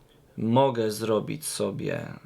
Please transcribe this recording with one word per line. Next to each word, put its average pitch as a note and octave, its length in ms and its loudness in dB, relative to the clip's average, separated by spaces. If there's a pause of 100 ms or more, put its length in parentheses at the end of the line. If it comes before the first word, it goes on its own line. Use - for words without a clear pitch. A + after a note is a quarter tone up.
(360)
mogę A#2 540 4
zrobić G#2+ 560 -2
sobie G2+ 640 -4 (140)